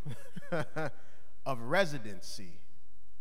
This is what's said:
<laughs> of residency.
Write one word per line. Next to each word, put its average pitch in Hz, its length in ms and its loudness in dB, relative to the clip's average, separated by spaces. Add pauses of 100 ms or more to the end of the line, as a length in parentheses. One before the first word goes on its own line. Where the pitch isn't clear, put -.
(500)
<laughs> 156 600 0 (400)
of 120 120 0
residency. 113 960 0 (600)